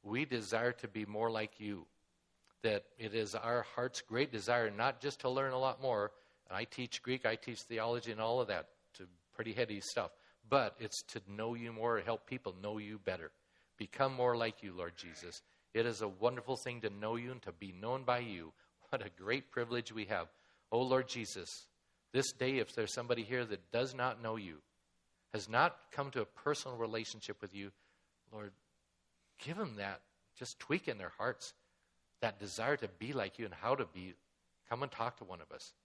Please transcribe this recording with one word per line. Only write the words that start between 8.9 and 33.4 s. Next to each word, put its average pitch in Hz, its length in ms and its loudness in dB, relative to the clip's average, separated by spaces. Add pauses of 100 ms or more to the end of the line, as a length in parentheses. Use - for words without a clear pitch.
to 90 120 -14 (260)
pretty 110 200 -4
heady 107 260 0
stuff. 104 320 -2 (380)
But 131 300 6
it's 110 300 -4
to 117 200 -8
know 110 240 -2
you 117 180 -6
more, 113 300 2
help 110 260 -2
people 107 340 -6
know 107 160 -4
you 107 220 -6
better. 87 320 -4 (460)
Become 135 360 0
more 123 220 6
like 113 260 0
you, 95 120 -8
Lord 87 240 -4
Jesus. 85 440 -12 (320)
It 113 120 4
is 110 160 0
a 107 80 0
wonderful 120 480 0
thing 120 240 -4
to 110 80 0
know 107 260 -2
you 120 160 -4
and 123 120 -10
to 92 100 -8
be 98 180 -10
known 117 320 -2
by 123 160 4
you. 90 320 -6 (380)
What 110 160 -2
a 101 40 -8 (120)
great 123 300 0
privilege 120 420 -2
we 107 120 -4
have. 90 220 0 (460)
Oh, 117 80 6
Lord 131 260 4
Jesus, - 600 -6 (440)
this 131 220 4
day, 131 240 2
if 110 180 0
there's 110 180 0
somebody 117 300 0
here 120 220 0
that 101 260 -6
does 127 240 0
not 123 260 0
know 110 140 -2
you, 92 200 -6 (800)
has 107 140 -2
not 143 300 6 (160)
come 139 180 -2
to 117 100 0
a 104 40 2
personal 139 520 -2
relationship 110 640 -4
with 95 140 -8
you, 98 160 -6 (640)
Lord, 104 180 -10 (880)
give 156 160 -4
them 170 220 -2
that, 98 240 -4 (360)
just - 220 -8
tweak 160 300 0
in 110 80 -2
their 90 200 -6
hearts, - 360 -2 (680)
that 104 200 2
desire 110 360 0
to 107 140 -4 (100)
be 123 140 -4
like 104 260 -2
you 113 60 -2